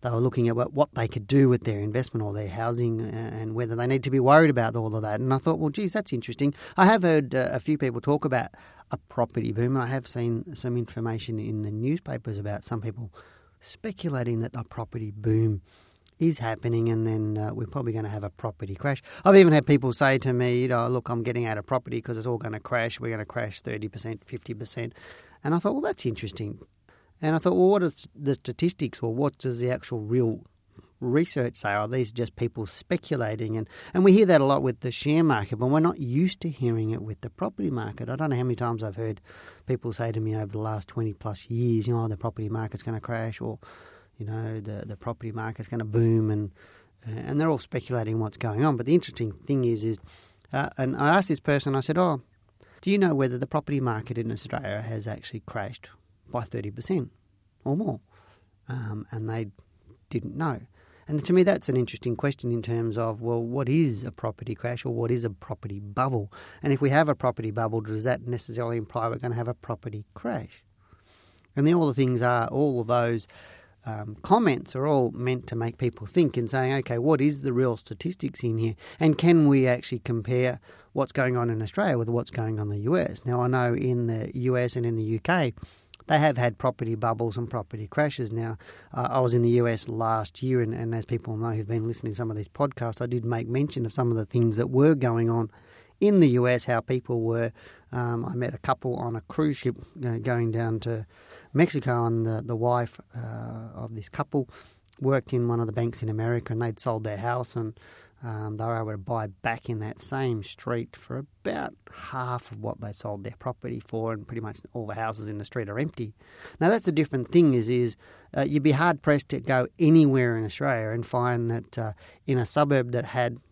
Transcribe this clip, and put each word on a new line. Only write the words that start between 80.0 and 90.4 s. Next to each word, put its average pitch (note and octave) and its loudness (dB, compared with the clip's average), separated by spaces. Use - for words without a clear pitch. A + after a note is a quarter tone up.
compare B2 -2
what's C3+ -2
going B2+ 2
on A#2+ 0
in A2 -2
Australia D3+ 0
with A2+ -2
what's A#2 -2
going A2 -4
on G#2 -4
in G#2 -4
the G#2 -6
U C#3+ 2
S?" - -2
Now, B2 0
I B2 2
know B2 2
in A#2+ 0
the A2+ -4
U B2+ 0
S B2 0
and A#2+ -2
in A#2 0
the A2 -2
U A2 -2
K, E3 2
they D#3 4
have D3 4
had A#2+ 0
property A#2 -2
bubbles A2+ -2
and A#2 -6
property G#2+ -8
crashes. C#3 -2
Now, A2+ -4
uh, B2 -2
I C3 2
was B2 4
in A#2+ 6
the A#2 6
U A#2+ 6
S A2+ -2
last A2+ -2